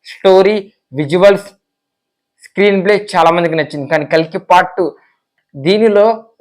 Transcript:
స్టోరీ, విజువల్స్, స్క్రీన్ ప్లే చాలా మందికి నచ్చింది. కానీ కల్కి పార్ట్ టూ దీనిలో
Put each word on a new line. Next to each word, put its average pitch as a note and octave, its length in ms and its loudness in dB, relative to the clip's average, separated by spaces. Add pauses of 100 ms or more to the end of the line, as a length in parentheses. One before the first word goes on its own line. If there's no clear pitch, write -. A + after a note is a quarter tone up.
(140)
స్టోరీ, F#3+ 460 2 (420)
విజువల్స్, F#3 480 0 (960)
స్క్రీన్ G3 400 0
ప్లే G#3 100 2 (200)
చాలా E3 220 2
మందికి D#3+ 240 -2
నచ్చింది. C#3+ 320 -8
కానీ D3+ 220 -4
కల్కి D#3+ 260 -4 (120)
పార్ట్ F3+ 260 2
టూ F3 80 -2 (800)
దీనిలో G#3 420 2 (320)